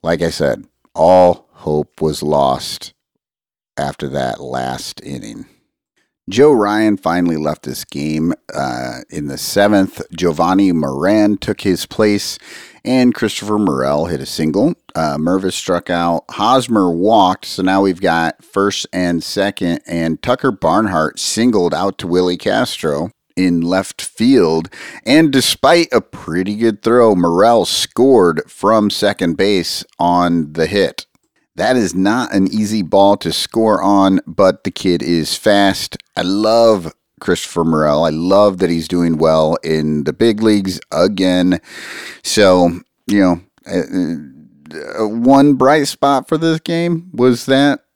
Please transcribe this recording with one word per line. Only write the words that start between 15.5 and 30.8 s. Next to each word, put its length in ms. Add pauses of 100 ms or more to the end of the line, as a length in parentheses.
struck 340
out. 420
Hosmer 600
walked, 560
so 160
now 180
we've 200
got 440
first 480
and 300
second, 640
and 340
Tucker 320
Barnhart 680
singled 540
out 260
to 80
Willie 300
Castro 760 (240)
in 280
left 400
field. 680 (380)
And 260
despite 600
a 100
pretty 540
good 260
throw, 320
Morel 500
scored 840
from 400
second 480
base 440 (160)
on 540
the 140
hit. 400 (520)